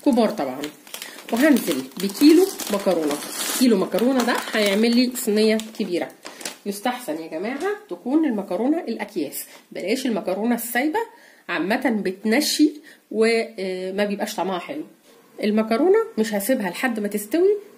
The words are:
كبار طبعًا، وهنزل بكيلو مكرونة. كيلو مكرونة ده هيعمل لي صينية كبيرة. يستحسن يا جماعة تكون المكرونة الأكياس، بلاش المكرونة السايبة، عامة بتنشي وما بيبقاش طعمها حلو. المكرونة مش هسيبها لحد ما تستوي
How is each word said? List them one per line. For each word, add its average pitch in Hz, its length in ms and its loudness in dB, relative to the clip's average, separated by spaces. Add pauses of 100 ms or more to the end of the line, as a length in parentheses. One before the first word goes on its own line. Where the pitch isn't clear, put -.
كبار 240 240 4
طبعًا، 135 320 -6 (720)
وهنزل 226 500 4 (200)
بكيلو 311 420 6 (280)
مكرونة. 160 440 0 (420)
كيلو 240 180 6
مكرونة 226 480 2
ده 247 100 0 (180)
هيعمل 214 420 4
لي 247 200 4
صينية 214 420 2 (220)
كبيرة. 175 320 -2 (540)
يستحسن 196 560 -6
يا 165 60 -12
جماعة 240 400 -6 (220)
تكون 277 360 -2
المكرونة 226 540 -2
الأكياس، 208 680 -8 (260)
بلاش 233 340 -4
المكرونة 220 500 -2
السايبة، 285 440 -2 (500)
عامة 190 400 -2
بتنشي 220 840 0 (400)
وما 196 920 0
بيبقاش 202 300 -4
طعمها 180 240 -2
حلو. 151 240 -8 (600)
المكرونة 226 540 4 (200)
مش 220 160 0
هسيبها 202 360 0
لحد 226 300 -2
ما 202 80 -2
تستوي 349 500 2 (200)